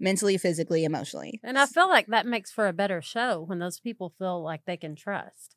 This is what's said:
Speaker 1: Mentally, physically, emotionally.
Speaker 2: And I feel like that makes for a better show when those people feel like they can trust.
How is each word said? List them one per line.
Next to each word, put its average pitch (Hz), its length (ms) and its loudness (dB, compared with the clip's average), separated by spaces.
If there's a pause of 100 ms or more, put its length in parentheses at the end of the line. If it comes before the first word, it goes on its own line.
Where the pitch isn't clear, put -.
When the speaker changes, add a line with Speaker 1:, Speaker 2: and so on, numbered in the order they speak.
Speaker 1:
Mentally, 196 380 2
physically, 165 460 2
emotionally. 135 600 -4
Speaker 2:
And 254 140 0
I 277 80 8
feel 349 220 4
like 285 180 6
that 220 200 2
makes 233 240 -4
for 214 160 0
a 185 60 2
better 185 300 -2
show 226 440 -2
when 180 120 -4
those 175 200 -4
people 220 400 -8
feel 180 240 -4
like 156 220 -6
they 175 140 -6
can 151 180 -10
trust. - 600 -8